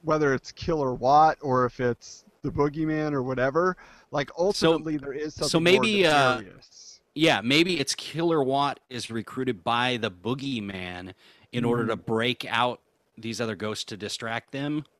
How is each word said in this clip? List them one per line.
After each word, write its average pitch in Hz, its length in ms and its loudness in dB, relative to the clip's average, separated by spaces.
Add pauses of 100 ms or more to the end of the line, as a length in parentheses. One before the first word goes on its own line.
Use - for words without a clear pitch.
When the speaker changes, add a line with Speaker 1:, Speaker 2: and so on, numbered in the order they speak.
Speaker 1:
whether 156 300 4
it's - 180 -4
Killer 147 440 -2
Watt 147 460 6
or 127 240 2
if - 140 -4
it's - 440 -2 (180)
the 143 80 -6
Boogeyman 151 640 0
or 139 80 0
whatever, 131 560 0 (320)
like, 143 220 -4 (180)
Speaker 2:
So, 165 320 2
Speaker 1:
ultimately 156 160 -4
there 139 160 -10
is 151 220 -8
Speaker 2:
so - 140 -6
Speaker 1:
something 165 180 2
more 196 200 6
Speaker 2:
maybe, 202 200 4
uh, 131 340 4
Speaker 1:
nefarious. - 600 -20 (120)
Speaker 2:
yeah, 151 280 2
maybe 156 380 2
it's 139 140 -4
Killer 165 500 -2
Watt 139 360 -2 (100)
is 120 220 -10
recruited 117 520 -6
by 120 340 0
the 110 120 -4
Boogeyman 95 1040 -8 (380)
in 120 140 -2
order 117 220 0
to 113 80 -2
Speaker 1:
Mm-hmm. 87 100 -8
Speaker 2:
break 117 440 -2
out 120 320 -2 (360)
these 110 220 -8
other 113 160 -4
ghosts 107 300 -6
to 110 120 -12
distract 113 540 -8
them 147 340 -6 (140)